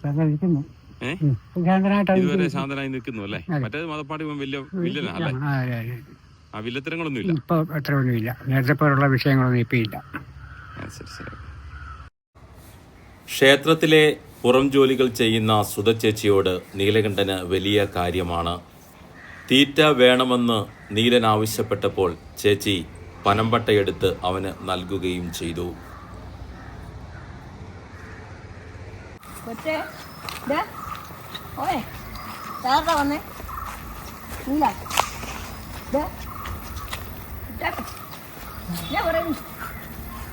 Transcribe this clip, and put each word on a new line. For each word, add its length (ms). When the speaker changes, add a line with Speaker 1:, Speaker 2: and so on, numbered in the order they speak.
Speaker 1:
ശാന്തനായിരിക്കുന്നു. 600
Speaker 2:
ഏ? 100
Speaker 1:
ഉം. 120
ശാന്തനായിട്ടാണ് 520
Speaker 2:
ഇതുവരെ 160
Speaker 1:
ഇരിക്കുന്നത്. 180
Speaker 2:
ശാന്തനായി 360
നിൽക്കുന്നു 340
അല്ലേ? 180
Speaker 1:
അതെ. 140
Speaker 2:
മറ്റേത് 220
മതപ്പാടി 380
ഇവൻ 140
വലിയ 200
വില്ലനാ 380
അല്ലേ? 220
Speaker 1:
ആ, 260
അതെ, 180
അതെ. 200
Speaker 2:
ആ, 60
വില്ലത്തരങ്ങളൊന്നുമില്ല. 720
Speaker 1:
ഇപ്പൊ 240
അത്ര 200
ഒന്നുമില്ല. 360
നേരത്തെ 260
പോലുള്ള 340
വിഷയങ്ങളൊന്നും 540
ഇപ്പൊ 160
ഇല്ല. 200
Speaker 2:
ആ, 920
ശരി, 280
ശരി. 180
ക്ഷേത്രത്തിലെ 760
പുറം 280
ജോലികൾ 380
ചെയ്യുന്ന 540
സുധ 360
ചേച്ചിയോട് 600
നീലകണ്ഠന് 640
വലിയ 360
കാര്യമാണ്. 580
തീറ്റ 300
വേണമെന്ന് 800
നീലൻ 300
ആവശ്യപ്പെട്ടപ്പോൾ 840
ചേച്ചി 400
പനമ്പട്ടയെടുത്ത് 840
അവന് 300
നൽകുകയും 640
ചെയ്തു. 360
Speaker 3:
കൊച്ചേ, 320
ദേ, 100
ഓയേ, 200
ഇതാരുടെ 360
വന്നേ? 240
നീല, 160
ദേ, 100
ഇതാ, 200
ഞാൻ 140
പറയുന്നു, 280